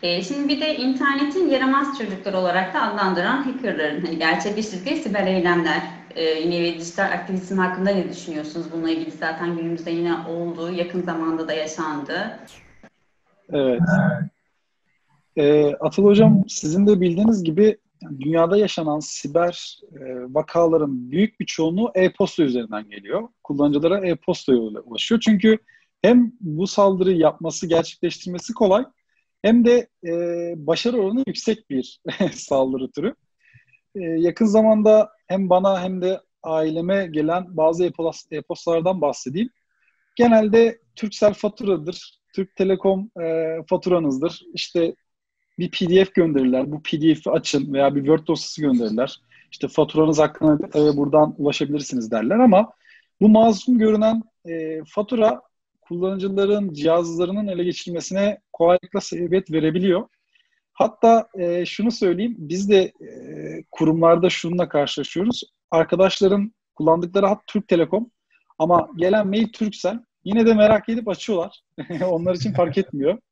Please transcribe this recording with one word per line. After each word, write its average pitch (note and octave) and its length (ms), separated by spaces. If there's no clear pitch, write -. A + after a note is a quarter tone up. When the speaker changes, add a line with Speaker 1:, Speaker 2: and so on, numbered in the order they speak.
Speaker 1:
Ee, F3 200
şimdi C#4+ 280
bir C#4+ 120
de D#4 140
internetin C#4 720
yaramaz C4+ 480
çocukları F#3+ 400
olarak F#3 360
da D4+ 80
adlandıran G3+ 600
hackerların, E3+ 640
hani, D#3+ 120
gerçekleştirdikleri F#3+ 800
siber G3 300
eylemler, E3+ 540
e, D#3+ 240
yine E3+ 240
ve E3 160
dijital - 320
aktivizm F#3 460
hakkında F#3 320
ne F#3 200
düşünüyorsunuz? D#3+ 640
Bununla E3 160
ilgili D#3+ 220
zaten E3 460
günümüzde E3+ 340
yine E3+ 220
oldu, E3+ 580
yakın F3 300
zamanda D#3+ 460
da D#3 60
yaşandı. D3+ 840
Speaker 2:
Evet. C3 320
Ee, D3 420
Atıl D#3 240
Hocam, G3+ 440
sizin F3+ 400
de G3+ 140
bildiğiniz F#3 420
gibi G3 340
dünyada E3 380
yaşanan D#3+ 420
siber, E3+ 800
e, C#3 60
vakaların D3+ 760
büyük F#3+ 280
bir D#3+ 60
çoğunluğu F3 500
e-posta F#3 480
üzerinden A2 460
geliyor. G#2+ 380
Kullanıcılara D3 640
e-posta E3 460
yoluyla A2 280
ulaşıyor. A3+ 400
Çünkü A3 360
hem A#3+ 380
bu E3 280
saldırıyı F#3+ 500
yapması, D#3+ 500
gerçekleştirmesi E3+ 840
kolay, G#3+ 320
hem A3+ 240
de, A#3+ 220
e, E3+ 80
başarı E3 400
oranı A3 300
yüksek - 420
bir - 360
<laughs> E3+ 280
saldırı C3 580
türü. F#3+ 240
E, G3+ 40
yakın E3 460
zamanda G#3+ 680
hem F#3+ 220
bana F#3 340
hem F#3 180
de F#3 200
aileme E3 680
gelen E3+ 460
bazı E3 280
e-pos-, E3 500
e-postalardan E3 680
bahsedeyim. D3 480
Genelde A3+ 640
Turkcell G#3 380
faturadır, F#3+ 840
Türk F#3+ 200
Telekom, F#3+ 560
e, E3 360
faturanızdır. E3 760
İşte - 420
bir E3+ 120
P F3+ 180
D F#3+ 160
F F#3+ 80
gönderirler, C#3 580
"Bu D3+ 120
P D#3 180
D D#3 140
F'i - 160
açın." D3+ 420
veya C#3 220
bir C#3+ 40
Word D#3 280
dosyası - 340
gönderirler. B2 600
İşte, - 160
"Faturanız D#3 520
hakkında D3+ 400
detaya D3+ 380
buradan C#3+ 400
ulaşabilirsiniz." C#3 760
derler A#2 280
ama A3+ 320
bu G#3+ 80
masum A3+ 480
görünen, A3 460
e, D#3+ 380
fatura A3 540
kullanıcıların G3 920
cihazlarının E3+ 760
ele F3 160
geçirilmesine F#3 760
kolaylıkla F3+ 480
sebebiyet F3 500
verebiliyor. F3 560
Hatta, A3+ 540
e, F3 260
şunu A3 260
söyleyeyim, G#3 460
biz F3 320
de, G3 120
e, - 280
kurumlarda E3 580
şununla F3 400
karşılaşıyoruz. D#3 760
Arkadaşların F#3+ 800
kullandıkları F3 500
hat G3+ 220
Türk - 200
Telekom F#3 440
ama E3+ 380
gelen G3 300
mail G#3 200
Turkcell. G#3+ 520
Yine A3 220
de A3+ 80
merak G#3+ 360
edip A3+ 180
açıyorlar. F#3+ 540
<laughs> D#3+ 320
Onlar F3 260
için G3 180
fark E3+ 240
etmiyor. E3+ 400